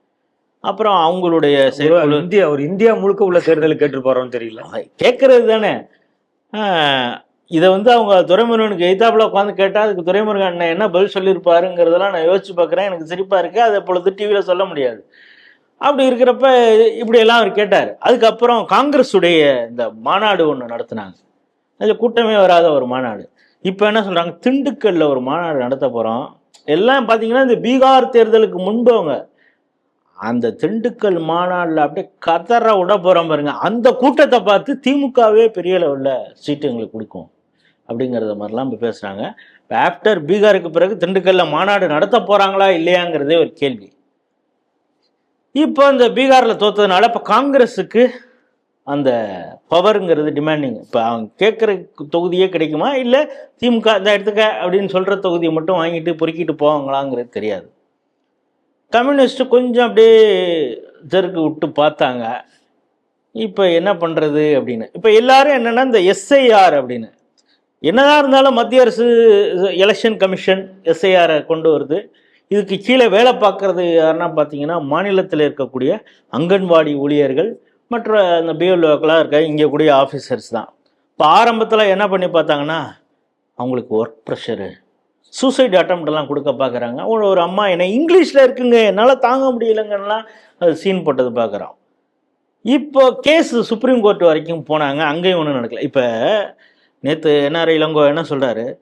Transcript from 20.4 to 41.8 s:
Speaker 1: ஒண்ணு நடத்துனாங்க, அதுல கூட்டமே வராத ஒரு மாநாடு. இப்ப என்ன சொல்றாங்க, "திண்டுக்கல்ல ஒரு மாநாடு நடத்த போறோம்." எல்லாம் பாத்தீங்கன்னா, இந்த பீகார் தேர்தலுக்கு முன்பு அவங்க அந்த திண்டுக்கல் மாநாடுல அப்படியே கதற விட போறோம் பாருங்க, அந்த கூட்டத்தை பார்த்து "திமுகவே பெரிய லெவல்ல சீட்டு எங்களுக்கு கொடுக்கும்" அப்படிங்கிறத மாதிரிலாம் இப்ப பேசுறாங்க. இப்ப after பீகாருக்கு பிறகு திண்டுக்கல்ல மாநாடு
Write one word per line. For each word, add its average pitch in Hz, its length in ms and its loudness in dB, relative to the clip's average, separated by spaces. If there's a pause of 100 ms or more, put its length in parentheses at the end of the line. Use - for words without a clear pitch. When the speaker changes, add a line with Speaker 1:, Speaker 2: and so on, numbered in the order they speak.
Speaker 1:
ஒண்ணு 131 40 -10
நடத்துனாங்க, 117 560 -12 (640)
அதுல 208 180 0
கூட்டமே 220 420 0
வராத 175 340 6
ஒரு 131 140 0
மாநாடு. 123 440 -6 (320)
இப்ப 190 240 -2
என்ன 214 160 0
சொல்றாங்க, 170 460 -4
"திண்டுக்கல்ல 220 600 0
ஒரு 131 140 -2
மாநாடு 156 360 -4
நடத்த 123 300 -4
போறோம்." 117 400 -4 (380)
எல்லாம் 220 440 0
பாத்தீங்கன்னா, 233 420 0
இந்த 220 40 0
பீகார் 262 540 2
தேர்தலுக்கு 220 460 2
முன்பு 226 380 0
அவங்க 151 400 -4 (840)
அந்த 113 440 -4
திண்டுக்கல் 214 600 -2
மாநாடுல 170 560 -2
அப்படியே 151 420 -4
கதற 220 580 0
விட 185 200 0
போறோம் 170 300 2
பாருங்க, 147 240 -2
அந்த 220 400 0
கூட்டத்தை 247 480 2
பார்த்து 202 400 -2 (100)
"திமுகவே 233 580 2
பெரிய 185 300 -2
லெவல்ல 135 400 -2 (160)
சீட்டு 147 340 -6
எங்களுக்கு 113 240 -8
கொடுக்கும்" 98 400 -16 (560)
அப்படிங்கிறத 117 480 -6
மாதிரிலாம் 113 360 -8
இப்ப 113 160 -6
பேசுறாங்க. 107 460 -10 (280)
இப்ப - 180 -10
after 208 380 0
பீகாருக்கு 185 520 0
பிறகு 175 260 0
திண்டுக்கல்ல 180 540 0
மாநாடு 185 380 0